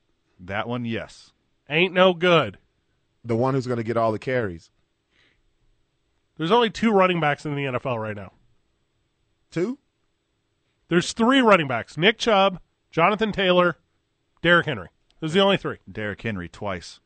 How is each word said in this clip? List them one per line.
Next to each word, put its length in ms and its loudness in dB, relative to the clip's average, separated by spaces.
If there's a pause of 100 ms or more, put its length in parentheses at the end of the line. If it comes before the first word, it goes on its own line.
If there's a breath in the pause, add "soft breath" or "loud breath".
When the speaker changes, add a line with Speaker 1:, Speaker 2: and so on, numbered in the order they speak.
(400)
Speaker 1:
That 280 -8
one, 160 -8
yes. 480 -10 (380)
Speaker 2:
Ain't 240 0
no 200 6
good. 440 2 (640)
Speaker 3:
The 120 -2
one 180 0
who's 120 -2
gonna 160 -4
get 140 -4
all 160 0
the 60 -4
carries. 520 -6 (1700)
Speaker 2:
There's 160 -4
only 180 4
two 220 0
running 280 4
backs 260 -2
in 100 -6
the 100 -6
N 80 -6
F 120 -4
L 120 -4
right 180 -8
now. 160 -16 (1160)
Speaker 3:
Two? 280 -6 (1120)
Speaker 2:
There's 240 0
three 280 4
running 280 4
backs. 280 -8
Nick 220 2
Chubb, 420 2 (300)
Jonathan 420 0
Taylor, 460 2 (640)
Derrick 240 2
Henry. 220 -8 (320)
Those 120 -6
are 60 2
the 60 4
only 120 2
three. 220 -6 (120)
Speaker 1:
Derrick 300 -8
Henry 280 -6
twice. 580 -10